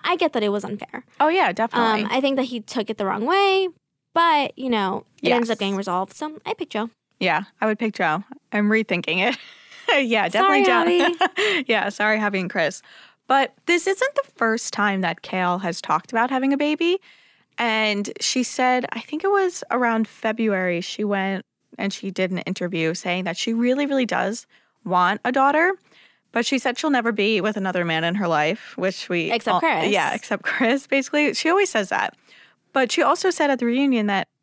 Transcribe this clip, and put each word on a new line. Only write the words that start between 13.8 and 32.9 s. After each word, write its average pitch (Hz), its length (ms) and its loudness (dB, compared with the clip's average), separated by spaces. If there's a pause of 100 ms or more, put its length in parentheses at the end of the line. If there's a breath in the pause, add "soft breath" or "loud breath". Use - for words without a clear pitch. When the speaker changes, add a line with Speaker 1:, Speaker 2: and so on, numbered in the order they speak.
Speaker 2:
isn't 508 280 0
the 554 220 -2
first 226 380 -2
time 202 260 0
that 180 220 -2
Kale 180 360 -2
has 175 240 -4
talked - 300 -2
about 233 180 0
having 269 220 0
a 277 40 2
baby. 302 440 0 (580 soft breath)
And 214 520 -2 (100)
she - 220 0
said, 254 500 0
I 226 80 -8
think 302 240 -8
it 381 60 2
was 381 400 0
around 233 380 0
February, 196 720 -2
she - 240 -6
went 196 400 -2 (340)
and 196 140 -4
she - 180 -8
did 185 200 -2
an 185 80 -4
interview 175 560 -2
saying 185 300 -4
that 175 120 -6
she - 160 -4
really, 247 340 2
really 269 200 0
does 185 400 -4 (380 soft breath)
want 180 400 2
a 254 80 0
daughter. 285 400 4 (600 soft breath)
But 233 120 -2
she 269 140 0
said 247 200 -2
she'll 311 120 -2
never 240 220 2
be 208 280 2
with 202 160 -2
another 185 280 -2
man 160 200 0
in 170 120 0
her 208 100 0
life, 160 500 0
which - 320 -4
we 170 220 -2
Speaker 1:
Except 226 240 0
Speaker 2:
all 175 60 2
Speaker 1:
Chris. 202 320 0
Speaker 2:
Yeah, 175 220 2
except - 280 -6
Chris, 262 440 0
basically. 277 480 0
She - 140 -2
always 370 220 2
says 202 200 -2
that. - 260 -2 (560 soft breath)
But 220 180 0